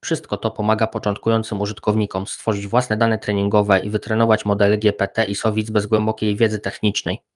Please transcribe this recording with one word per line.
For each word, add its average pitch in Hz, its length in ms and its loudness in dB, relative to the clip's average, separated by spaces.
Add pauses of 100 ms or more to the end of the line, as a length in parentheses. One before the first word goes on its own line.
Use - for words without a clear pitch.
Wszystko - 360 -4
to 104 140 -2
pomaga 107 360 0
początkującym 110 720 -2
użytkownikom 104 680 -2
stworzyć 101 400 -4
własne 110 300 0
dane 113 220 2
treningowe 101 600 2
i 101 100 -6
wytrenować 110 540 0
modele 104 340 2
G 104 140 2
P - 160 -2
T 113 160 -2
i 101 100 -4
Sowitz 107 360 -2
bez 104 160 0
głębokiej 107 500 0
wiedzy 107 220 2
technicznej. - 640 -2 (140)